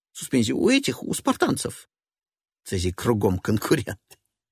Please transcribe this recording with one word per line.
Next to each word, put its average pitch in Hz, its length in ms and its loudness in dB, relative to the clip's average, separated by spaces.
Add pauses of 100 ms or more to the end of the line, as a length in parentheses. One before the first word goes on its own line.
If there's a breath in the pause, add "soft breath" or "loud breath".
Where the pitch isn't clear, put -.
(120)
Суспензий: - 420 0
«У - 160 2
этих, 269 320 2
у - 140 -6
спартанцев». - 760 -2 (720)
Цезий: 90 300 -2
«Кругом 101 460 0
конкуренты». - 800 -2 (340)